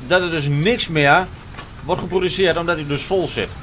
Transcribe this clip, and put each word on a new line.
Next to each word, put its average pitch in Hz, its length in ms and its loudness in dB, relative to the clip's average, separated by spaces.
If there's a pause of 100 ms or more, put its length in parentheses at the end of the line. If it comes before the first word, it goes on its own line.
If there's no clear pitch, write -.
dat 180 140 4
er 180 80 -2
dus 156 180 0
niks 160 400 2
meer 156 400 4 (560)
wordt 160 180 -2
geproduceerd, 175 560 0
omdat 170 180 0
hij 151 120 -6
dus 143 160 -2
vol 185 240 0
zit. 101 360 -4